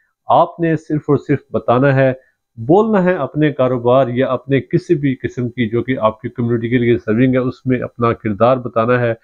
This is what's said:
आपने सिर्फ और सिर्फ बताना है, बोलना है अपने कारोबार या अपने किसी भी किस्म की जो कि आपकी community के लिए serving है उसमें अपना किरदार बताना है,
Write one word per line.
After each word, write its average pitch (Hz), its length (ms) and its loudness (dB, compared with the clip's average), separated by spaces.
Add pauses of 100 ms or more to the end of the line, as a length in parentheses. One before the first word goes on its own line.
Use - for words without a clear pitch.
(320)
आपने 165 440 2
सिर्फ 151 340 -4
और 143 80 4
सिर्फ 139 240 -2 (120)
बताना 127 400 0
है, 131 340 0 (320)
बोलना 196 420 2
है 180 160 0
अपने 147 340 -2
कारोबार 127 580 2
या 123 180 0
अपने 139 320 -2
किसी - 360 -2
भी 143 180 -2
किस्म 123 360 -6
की 117 200 -4
जो 117 120 -2
कि 127 140 -4
आपकी 110 340 -4
community 117 400 -4
के 127 80 2
लिए 120 200 2
serving 123 360 0
है 127 80 0
उसमें 127 380 -4
अपना 117 320 -2
किरदार 113 480 0
बताना 117 400 0
है, 117 140 0 (100)